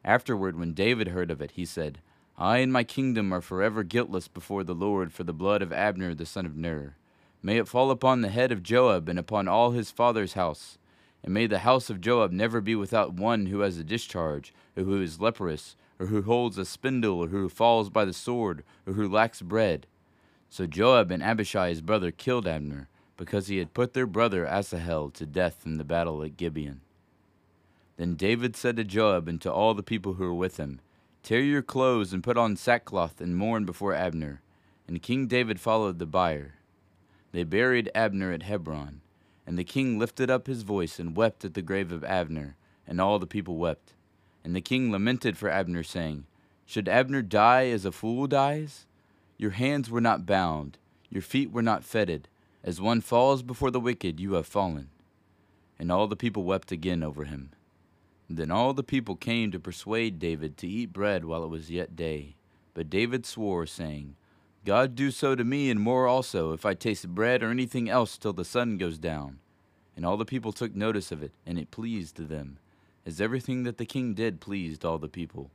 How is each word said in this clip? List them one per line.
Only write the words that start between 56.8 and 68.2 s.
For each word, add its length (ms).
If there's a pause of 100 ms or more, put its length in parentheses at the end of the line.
over 220
him. 260 (800)
Then 200
all 240
the 80
people 340
came 360
to 60
persuade 600
David 400
to 100
eat 240
bread 320
while 200
it 40
was 220
yet 260
day. 400 (380)
But 160
David 340
swore, 400
saying, 520 (500)
"God 280
do 160
so 240
to 100
me 260
and 100
more 260
also, 460
if 140
I 80
taste 400
bread 280
or 60
anything 400
else 300
till 160